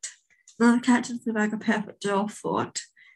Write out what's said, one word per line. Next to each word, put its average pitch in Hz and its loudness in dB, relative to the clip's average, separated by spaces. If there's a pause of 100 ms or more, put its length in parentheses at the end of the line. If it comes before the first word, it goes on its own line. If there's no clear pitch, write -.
(600)
another 240 6
character 247 2
in 240 -8
Fleabag, 214 -2
a 214 -6
perfect 214 -2
draw 202 0
for - -4
it. - -8 (340)